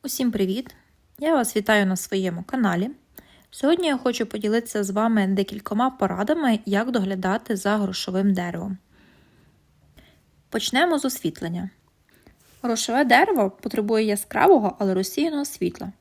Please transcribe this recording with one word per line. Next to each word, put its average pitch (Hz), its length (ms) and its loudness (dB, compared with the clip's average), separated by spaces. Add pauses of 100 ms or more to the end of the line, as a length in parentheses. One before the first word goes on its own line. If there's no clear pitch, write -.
Усім 254 280 -2
привіт! 202 440 -2 (440)
Я 311 160 2
вас 240 200 0
вітаю 208 300 2
на 190 100 0
своєму 180 480 -4
каналі. 208 480 0 (600)
Сьогодні 339 360 0
я 277 100 0
хочу 240 280 -2
поділитися 214 580 -2
з 196 60 -4
вами 214 380 2
декількома 202 600 -2
порадами, 220 760 0
як 208 260 0
доглядати 196 640 -2
за 202 220 0
грошовим 190 560 -2
деревом. 175 440 -4 (1700)
Почнемо 294 500 0
з 277 60 -6
освітлення. 175 640 -6 (920)
Грошове 233 440 0
дерево 254 440 6
потребує 220 560 0
яскравого, 214 760 4
але 196 140 2
розсіяного 285 520 -2
світла. - 560 -6